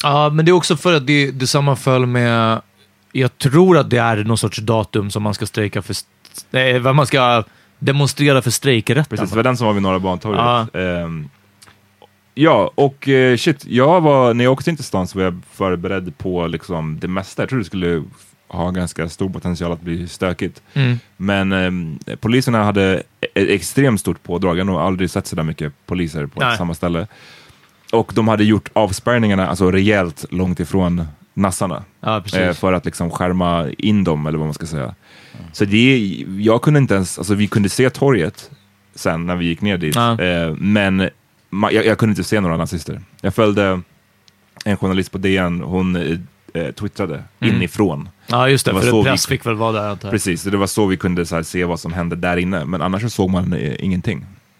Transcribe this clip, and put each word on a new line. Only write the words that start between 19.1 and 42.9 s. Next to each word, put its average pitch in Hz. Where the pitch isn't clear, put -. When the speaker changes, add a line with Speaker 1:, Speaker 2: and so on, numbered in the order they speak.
Speaker 2:
potential 85
att 82
bli 87
stökigt. 90
Speaker 1:
Mm. 123
Speaker 2:
Men, 98
ehm, 90
poliserna 117
hade 101
e-, -
ett 98
extremt 113
stort -
pådrag. 87
Jag 92
har 98
nog 80
aldrig 92
sett -
så -
där 82
mycket 78
poliser 80
på -
Speaker 1:
Nej. 120
Speaker 2:
samma 87
ställe. 85
Och 113
de 110
hade 107
gjort 107
avspärrningarna, 104
alltså, 90
rejält 95
långt 90
ifrån 87
nassarna. 95
Speaker 1:
Ja, 107
precis. 95
Speaker 2:
Eh, 90
för 92
att 87
liksom 85
skärma 87
in 104
dem, 76
eller 78
vad 78
man 76
ska 82
säga. 76
Speaker 1:
Mm. 60
Speaker 2:
Så 107
det, 117
jag 113
kunde 151
inte 123
ens, 95
alltså, 98
vi 101
kunde 101
se -
torget 117
sen 85
när 90
vi 87
gick 85
ner 101
dit. 78
Speaker 1:
Ja. 117
Speaker 2:
Eh, 85
men 98
ma-, 101
jag, 107
jag 107
kunde 110
inte 92
se 107
några 85
nazister. 82